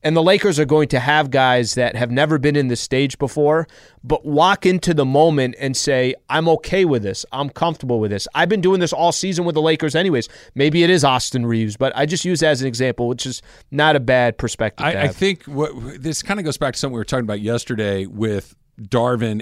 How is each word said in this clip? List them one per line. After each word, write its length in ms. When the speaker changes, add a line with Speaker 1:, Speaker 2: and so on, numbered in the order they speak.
Speaker 1:
And 120
the 80
Lakers 360
are 80
going 220
to 120
have 300
guys 440
that 220
have 140
never 280
been 160
in 140
this 140
stage 360
before, 480
but 220
walk 400
into 260
the 140
moment 520
and 160
say, 400
"I'm 220
okay 340
with 180
this. 300
I'm 160
comfortable 500
with 120
this. 240
I've 160
been 100
doing 200
this 120
all 180
season 360
with 80
the 80
Lakers 320
anyways." 340
Maybe 280
it 80
is 120
Austin 440
Reaves, 320
but 180
I 80
just 220
use 140
that 100
as 100
an 80
example, 400
which 160
is 160
not 260
a 40
bad 360
perspective 480
to 140
Speaker 2:
I, 40
I 40
Speaker 1:
have. 100
Speaker 2:
think 280
what, 580
this 200
kinda 200
goes 160
back 160
to 40
something 140
we 80
were 40
talking 200
about 160
yesterday 640
with 500
Darvin, 640